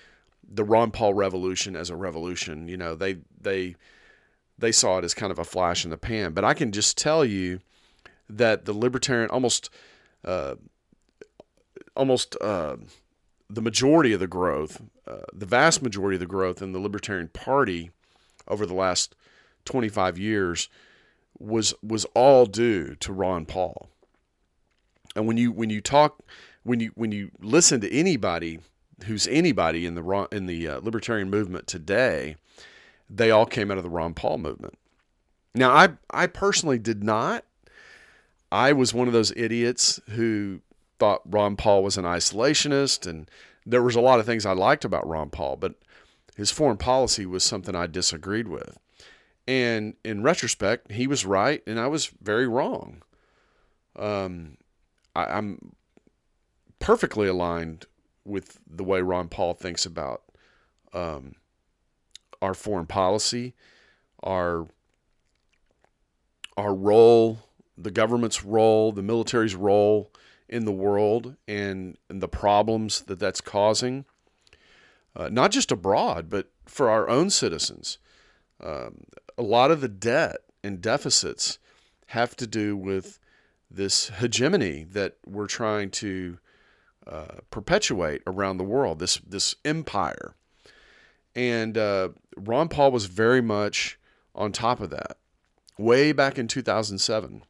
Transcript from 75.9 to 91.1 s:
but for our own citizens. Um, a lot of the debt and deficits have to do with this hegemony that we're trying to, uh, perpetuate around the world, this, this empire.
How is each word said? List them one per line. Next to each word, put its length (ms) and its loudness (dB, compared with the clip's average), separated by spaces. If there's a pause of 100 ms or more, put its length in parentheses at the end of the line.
but 200 -4 (160)
for 220 0
our 200 2
own 220 2
citizens. 680 -4 (640)
Um, 420 -12 (340)
a 40 -4
lot 280 6
of 100 2
the 80 -2
debt 500 0 (240)
and 180 -8
deficits 800 -2 (480)
have 300 -2
to 100 -8
do 300 -2
with 420 -6 (520)
this 380 -2 (100)
hegemony 720 0
that 260 -6 (100)
we're 200 -8
trying 440 -4
to, 480 -8 (680)
uh, 300 -14 (140)
perpetuate 760 -2
around 320 -2
the 60 -4
world, 340 -2
this, 180 -2
this 480 -6
empire. 720 -4 (1000)